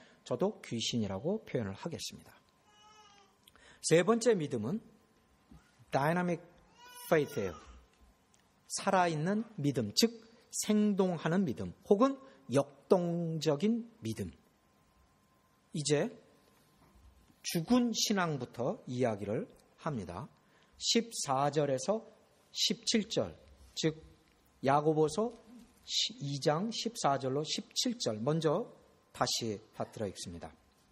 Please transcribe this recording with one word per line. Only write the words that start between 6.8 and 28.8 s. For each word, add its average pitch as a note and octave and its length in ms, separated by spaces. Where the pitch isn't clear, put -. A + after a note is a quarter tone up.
페이스예요. B2+ 420
살아있는 F#3 800
믿음, B2+ 380
즉 A3+ 160
생동하는 F#3+ 960
믿음 G2+ 300
혹은 C4+ 280
역동적인 E3+ 1400
믿음. G#2+ 320
이제 D3 360
죽은 A3+ 500
신앙부터 E3 920
이야기를 A#2+ 600
합니다. G#2 520
십사 D3 720
절에서 C#3+ 560
십칠 - 580
절, F#2 260
즉 D#3 280
야고보서 D3+ 800
이 C#3 200
장 D#3+ 300
십사 D#3+ 480
절로 C3+ 260
십칠 - 540
절, G#2+ 200
먼저 D#3 540